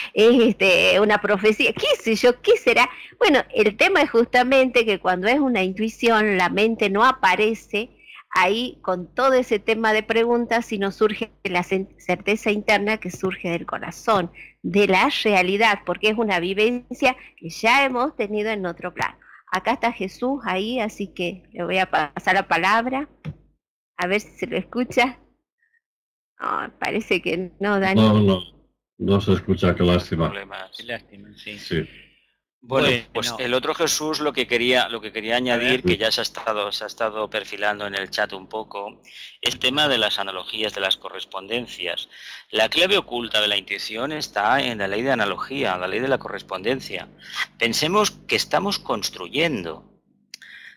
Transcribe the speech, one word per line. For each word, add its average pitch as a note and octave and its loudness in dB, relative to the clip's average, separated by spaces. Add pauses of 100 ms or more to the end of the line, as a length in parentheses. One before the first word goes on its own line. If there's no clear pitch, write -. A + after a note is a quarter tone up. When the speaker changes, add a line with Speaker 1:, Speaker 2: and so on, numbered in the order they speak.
(120)
Speaker 1:
es, A#3 6
este, F#3 4
una G#3 4
profecía, G#3+ 2
qué - -4 (160)
sé A3+ 0
yo, B3 4
¿qué G#4+ 6
será? A#3 2 (300)
Bueno, D4 4 (120)
el G#3 2
tema F4+ 4
es D#4 2
justamente B3+ 4
que G#3 0
cuando F#3 0
es B3+ 4
una B3+ 2
intuición, G#3+ 2
la F3+ 2
mente G#3 0
no G3+ 4
aparece G#3+ 0 (440)
ahí G3+ 0
con F3+ -6
todo C4 4
ese B3 2
tema A3 0
de G#3+ 2
preguntas, A#3 0
sino G3 -2
surge G#3+ -2 (140)
la F3+ -2
cen-, F#3+ -4
certeza G3+ -2
interna G#3 0
que G3+ -10
surge F#3 -6
del E3+ -4
corazón, F3+ -2 (300)
de G3 4
la F#3+ 4 (100)
realidad, G3+ 2
porque F3+ -2
es G#3+ 0
una G#3 0
vivencia B3 0 (220)
que - -14
ya B3 2
hemos C4 -2
tenido G#3+ -2
en G#3 -4
otro F3 -8
plano. - -6 (340)
Acá F#3+ -2
está A#3 -2
Jesús B3 -4
ahí, G#3+ -4
así G#3 -6
que F3+ -8 (100)
le - -10
voy F3 -2
a F#3+ 0
pasar D3+ -2
la F#3+ 0
palabra, A3+ 0 (920)
a F3 -2
ver G3+ 0
si - -20
se - -6
lo E3 -6
escucha. A#3 -2 (1200)
No, - -4
parece - -2
que F3+ -4
no, G3+ 0
Dani. F#3+ 2
Speaker 2:
No, G#2+ 6
no, G2 4 (580)
no G2 2
se G2 0
escucha, F2+ 0
qué F2+ 0
lástima. F2 0
Speaker 3:
Problemas. G2 -12
Speaker 4:
Qué A#2 -18
lástima, G#2 -14
sí. G#2 -16
Speaker 2:
Sí. E2 -6 (800)
Speaker 3:
Bueno, C3 0
Speaker 4:
Bueno. B2 0
Speaker 3:
pues A2+ -6
el - -2
otro C3 0
Jesús D3+ -2
lo D3+ -2
que A#2+ -2
quería, A#2+ 2
lo A2+ -8
que G#2 -12
quería A2 -4
Speaker 4:
A A#2+ 2
ver. B2+ 0
Speaker 3:
añadir, B2 0
que A#2 0
ya A2 0
se - -2
ha - -4
estado, G#2 -4
se G#2 -8
ha - -10
estado G#2+ -6
perfilando G#2 -6
en G2 -8
el F#2+ -6
chat G#2 -4
un F#2+ -14
poco, G#2 -10 (380)
el - -4
tema C#3+ 0
de C3 2
las G#2 0
analogías, G2 -6
de G2+ -8
las F#2+ -2
correspondencias. F#2+ -10 (440)
La G#2+ 2
clave F#3 2
oculta A#2 -4
de G#2 0
la G#2 0
intuición G#2+ -6
está B2+ 0
en A#2+ -4
la G2+ -2
ley G2+ -2
de C3+ 0
analogía, G#2+ -2
la F2+ -4
ley G2 -4
de B2+ -2
la C3+ 2
correspondencia. G2 -6 (500)
Pensemos D#3+ 0 (160)
que A2+ 0
estamos F#3+ -2
construyendo, G2+ -6 (880)